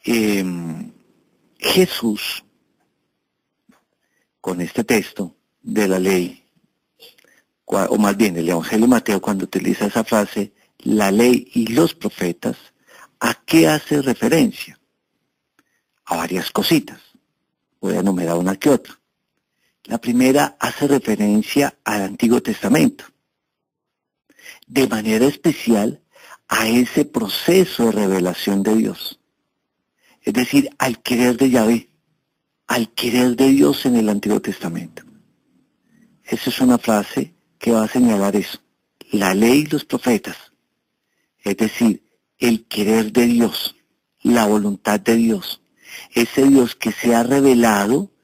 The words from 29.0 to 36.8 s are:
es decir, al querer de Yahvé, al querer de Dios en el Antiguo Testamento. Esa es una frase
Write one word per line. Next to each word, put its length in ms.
es 120
decir, 460
al 240
querer 340
de 140
Yahvé, 380
al 280
querer 420
de 140
Dios 360
en 100
el 140
Antiguo 320
Testamento. 600
Esa 260
es 120
una 180
frase 560